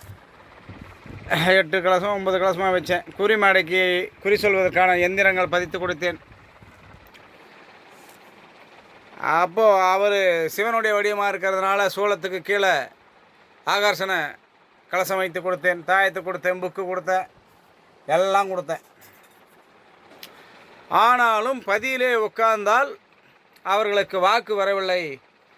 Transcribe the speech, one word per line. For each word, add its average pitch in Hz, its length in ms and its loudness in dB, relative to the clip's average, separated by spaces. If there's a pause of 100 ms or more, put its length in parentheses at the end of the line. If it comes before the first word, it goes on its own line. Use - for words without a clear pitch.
(1600)
எட்டு 175 260 -2
கலசம் 185 320 0
ஒன்பது 190 240 -2
கலசமாக 190 360 0
வச்சேன். 175 280 -4 (140)
குறி 208 240 2
மேடைக்கு 185 400 4 (400)
குறி 202 220 2
சொல்வதற்கான 185 520 2 (100)
எந்திரங்கள் 185 460 0
பதித்து 180 300 -4
கொடுத்தேன். 170 360 -4 (3250)
அப்போ 185 240 2 (280)
அவர் 202 260 2 (360)
சிவனுடைய 220 400 0
வடிவமாக 202 360 0
இருக்கிறதுனால 190 640 0
சூளத்துக்கு 190 440 -2 (100)
கீழே 196 260 2 (920)
ஆகர்ஷண 190 460 0 (800)
கலசம் 185 300 -2
வைத்து 180 240 -4
கொடுத்தேன், 180 420 0
தாயத்து 190 400 2
கொடுத்தேன், 180 360 -4
புக்கு 185 280 -6
கொடுத்தேன், 185 340 -4 (800)
எல்லாம் 190 440 2
கொடுத்தேன். 180 320 -8 (2250)
ஆனாலும் 240 540 2 (100)
பதியிலே 254 420 -2 (160)
உட்கார்ந்தால் 220 640 0 (800)
அவர்களுக்கு 202 520 0
வாக்கு 214 340 2
வரவில்லை. 190 420 0 (560)